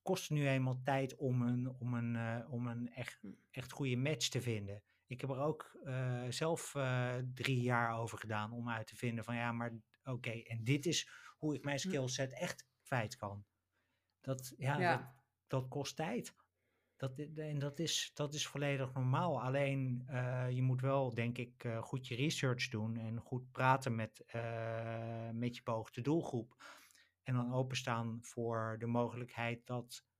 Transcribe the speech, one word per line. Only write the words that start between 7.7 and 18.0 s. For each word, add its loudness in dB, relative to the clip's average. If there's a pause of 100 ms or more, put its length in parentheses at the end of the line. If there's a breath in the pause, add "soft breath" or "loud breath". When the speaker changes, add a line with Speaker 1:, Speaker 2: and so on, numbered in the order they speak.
Speaker 1:
over -2
gedaan -2
om -2
uit -2
te -16
vinden 0
van, -2
ja, 2
maar -2 (300)
oké, -4
en -6
dit 2
is 0 (280 loud breath)
hoe 0
ik -6
mijn 0
Speaker 2:
Hm. -2
Speaker 1:
skillset 0
echt -4 (140)
kwijt 0
kan. -6 (760)
Dat, -6
ja, 0
Speaker 2:
Ja. 6
Speaker 1:
dat, -4 (420)
dat 0
kost -4
tijd. -4 (600 soft breath)
Dat -4
i-, -8
en -2
dat -2
is, 0